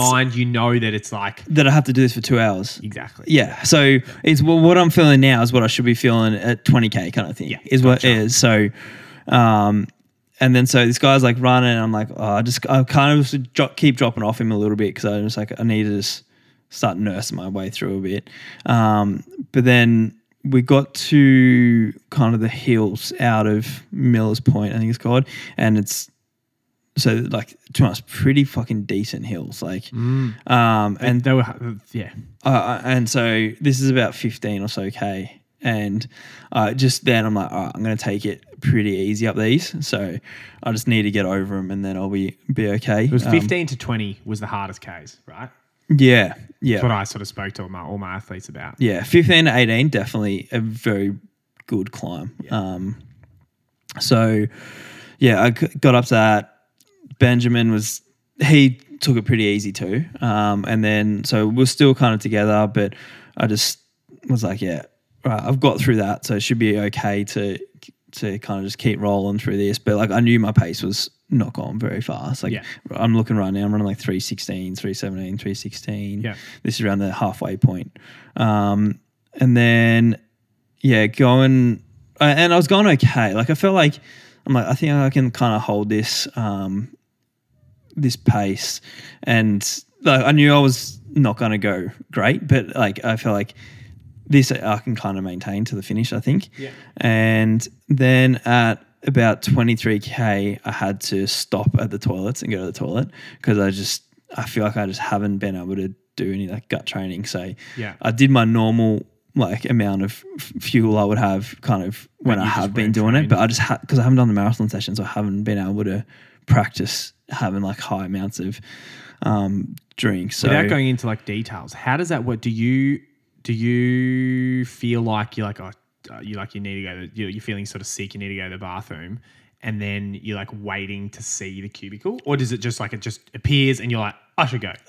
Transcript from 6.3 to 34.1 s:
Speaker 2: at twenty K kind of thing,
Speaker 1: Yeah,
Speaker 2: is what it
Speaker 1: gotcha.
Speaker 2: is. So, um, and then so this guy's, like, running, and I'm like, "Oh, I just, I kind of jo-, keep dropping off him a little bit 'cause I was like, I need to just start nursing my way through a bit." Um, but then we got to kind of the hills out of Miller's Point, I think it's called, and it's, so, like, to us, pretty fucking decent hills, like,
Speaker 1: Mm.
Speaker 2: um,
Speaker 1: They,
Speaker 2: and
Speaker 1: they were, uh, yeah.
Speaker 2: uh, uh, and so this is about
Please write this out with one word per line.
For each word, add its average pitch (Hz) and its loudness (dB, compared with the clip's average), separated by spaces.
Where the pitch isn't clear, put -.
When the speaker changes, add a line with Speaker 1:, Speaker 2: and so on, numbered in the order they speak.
Speaker 2:
at 104 -4
twenty 120 4
K 87 -4
kind 87 -4
of - -12
thing, 85 -10
Speaker 1:
Yeah, - -8
Speaker 2:
is 131 4
what 127 6
it 131 6
Speaker 1:
gotcha. 113 4
Speaker 2:
is. 113 0
So, 107 4
um, 107 4
and 127 4
then 127 4
so 123 4
this 120 2
guy's, 135 6
like, 120 4
running, 127 4
and 113 2
I'm 110 -2
like, 107 -4
"Oh, - -8
I 104 2
just, 120 -4
I 135 4
kind 147 4
of 135 -4
jo-, 139 2
keep 143 4
dropping 117 0
off 110 -2
him 113 -2
a 107 0
little 104 0
bit 104 -2
'cause - -6
I 104 -2
was 107 -4
like, 104 -8
I - -2
need 110 2
to 104 0
just - -8
start 95 -4
nursing 101 -6
my 92 -12
way 95 -8
through 98 -6
a - -6
bit." 95 -6
Um, 107 2
but 127 2
then 117 4
we 131 2
got 139 2
to 127 4
kind 117 2
of 110 -2
the 113 0
hills 110 -2
out 110 2
of 107 -2
Miller's 113 0
Point, - 2
I 113 -2
think 110 0
it's 120 -2
called, 123 0
and 110 2
it's, - -4
so, 120 0
like, 107 -8
to 120 4
us, - 0
pretty 139 2
fucking 113 -4
decent - -6
hills, 95 -10
like, 90 -8
Speaker 1:
Mm. 123 -4
Speaker 2:
um, 110 4
Speaker 1:
They, 127 -6
Speaker 2:
and 123 2
Speaker 1:
they 131 2
were, 131 4
uh, 120 -8
yeah. 113 -8
Speaker 2:
uh, 131 0
uh, 117 0
and 127 0
so 113 0
this 135 2
is 135 2
about 127 0